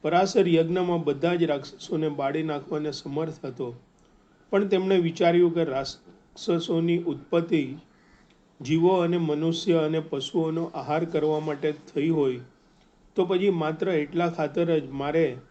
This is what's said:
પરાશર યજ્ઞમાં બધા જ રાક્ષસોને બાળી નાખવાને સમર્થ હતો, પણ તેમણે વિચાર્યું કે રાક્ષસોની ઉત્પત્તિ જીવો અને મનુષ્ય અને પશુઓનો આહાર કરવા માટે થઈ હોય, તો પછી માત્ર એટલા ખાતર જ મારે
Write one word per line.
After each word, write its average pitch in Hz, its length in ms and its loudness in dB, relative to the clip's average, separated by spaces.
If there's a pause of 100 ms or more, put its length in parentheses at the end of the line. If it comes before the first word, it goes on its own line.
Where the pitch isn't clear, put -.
પરાશર 180 460 4
યજ્ઞમાં 170 560 2
બધા 151 300 0
જ 170 100 0
રાક્ષસોને 151 640 -4
બાળી 147 340 -4
નાખવાને 151 500 -4
સમર્થ 151 520 -8
હતો, 127 300 -8 (760)
પણ 202 180 2
તેમણે 190 300 2
વિચાર્યું 170 560 4
કે 165 100 2
રાક્ષસોની 165 1400 -2
ઉત્પત્તિ 151 760 -2 (840)
જીવો 160 280 2
અને 175 300 2
મનુષ્ય 165 600 0
અને 156 220 0
પશુઓનો 160 640 -4
આહાર 156 400 -4
કરવા 156 360 0
માટે 151 320 -4
થઈ 151 360 -4
હોય, 135 320 0 (760)
તો 190 100 2
પછી 190 260 2
માત્ર 160 380 -2
એટલા 165 420 0
ખાતર 165 480 0
જ 135 120 -6
મારે 139 460 0 (140)